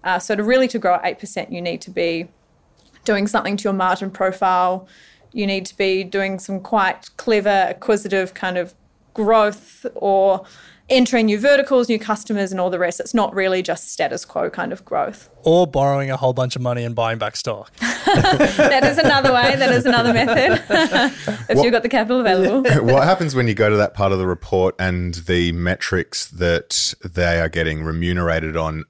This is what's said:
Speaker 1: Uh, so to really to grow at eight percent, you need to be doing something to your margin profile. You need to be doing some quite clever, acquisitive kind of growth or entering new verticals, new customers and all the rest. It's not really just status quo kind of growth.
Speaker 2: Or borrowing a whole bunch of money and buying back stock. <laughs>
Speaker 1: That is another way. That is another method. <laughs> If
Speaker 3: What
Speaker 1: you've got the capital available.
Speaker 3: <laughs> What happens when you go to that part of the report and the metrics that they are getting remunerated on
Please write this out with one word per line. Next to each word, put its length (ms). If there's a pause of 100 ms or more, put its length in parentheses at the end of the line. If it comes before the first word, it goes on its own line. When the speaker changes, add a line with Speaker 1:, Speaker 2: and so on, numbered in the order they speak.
Speaker 1:
Uh, 140
so 180
to 80
really 260
to 100
grow 160
at 100
eight 140
percent, 320
you 100
need 200
to 100
be 360 (760)
doing 220
something 300
to 80
your 80
margin 360
profile. 760 (460)
You 120
need 220
to 100
be 260
doing 360
some 200
quite 580
clever, 520
acquisitive 640
kind 240
of 160 (400)
growth 720 (100)
or 500 (440)
entering 360
new 120
verticals, 520
new 100
customers 520
and 100
all 80
the 100
rest. 200
It's 140
not 220
really 260
just 300
status 320
quo 260
kind 220
of 140
growth. 440 (140)
Speaker 2:
Or 240
borrowing 420
a 60
whole 180
bunch 220
of 60
money 220
and 120
buying 220
back 180
stock. 420
<laughs> 40 (240)
Speaker 1:
That 800
is 120
another 360
way. 220
That 160
is 140
another 280
method. 560
<laughs> 800
If 80
Speaker 3:
What 60
Speaker 1:
you've 80
got 120
the 60
capital 320
available. 420 (200)
Speaker 3:
<laughs> 0
What 200
happens 320
when 120
you 60
go 160
to 60
that 180
part 200
of 60
the 80
report 520
and 360
the 360
metrics 800
that 640 (100)
they 380
are 80
getting 340
remunerated 720
on 340